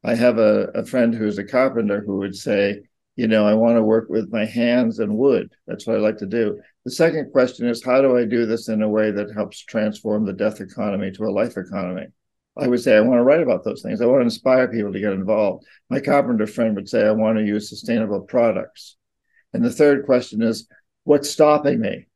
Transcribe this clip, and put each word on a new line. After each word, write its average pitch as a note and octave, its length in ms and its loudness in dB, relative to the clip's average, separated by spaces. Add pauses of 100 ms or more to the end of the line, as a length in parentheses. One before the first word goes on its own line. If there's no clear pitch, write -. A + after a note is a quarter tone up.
I A#2 120 -2
have A#2 240 4
a, G#2+ 360 2
a A2 100 -4
friend A#2 300 0
who's G#2 240 -4
a G2 60 -8
carpenter A2+ 600 0
who G2 120 -6
would G2 180 -6
say, G2+ 460 -2 (340)
"You A#2 140 -2
know, G#2+ 180 4
I G#2 80 4
want A#2 220 4
to A2 80 4
work A2 240 2
with G#2 240 -4
my A2 120 -2
hands A#2 540 0
and G#2+ 180 -2
wood. B2 360 0 (160)
That's - 180 -10
what A2+ 100 0
I G#2+ 40 0
like G#2+ 180 0
to G2+ 80 -8
do." G#2 340 -2 (240)
The B2+ 60 -8
second D#3+ 400 0
question B2 380 0
is, A#2 160 -4
"How B2+ 180 4
do B2+ 160 4
I A#2+ 60 2
do A#2 220 0
this A2+ 220 -4
in G#2+ 140 -2
a G#2+ 60 0
way G#2+ 240 0
that G#2 200 -6
helps - 280 -8
transform G#2+ 680 -4
the F#2+ 60 -4
death G#2 280 -4
economy G2 520 -6
to G#2+ 140 -6
a G#2 40 -2
life G#2 260 -2
economy?" F#2 500 -8 (520)
I B2+ 100 -2
would B2 120 0
say, A#2 160 4
"I G#2+ 40 8
want B2 180 2
to A#2+ 40 4
write D3+ 200 4
about B2 220 -2
those G#2+ 180 -8
things. G#2+ 180 -6
I A#2+ 60 2
want C3 140 4
to B2 40 2
inspire B2+ 420 2
people G#2+ 260 -4
to F#2+ 80 -6
get G2+ 120 -2
involved." G2 540 -2 (240)
My C3+ 100 -2
carpenter B2 460 0
friend A2 300 -2
would - 120 -10
say, A2 180 2
"I G#2+ 40 4
want A2 260 0
to G#2+ 80 -2
use G#2 240 -4
sustainable G#2+ 540 -4
products." - 760 -2 (560)
And B2 100 -2
the A#2 80 0
third D3 360 4
question B2 340 0
is, A#2 260 -2 (380)
"What's C#3+ 240 2
stopping C#3+ 520 2
me?" - 360 -6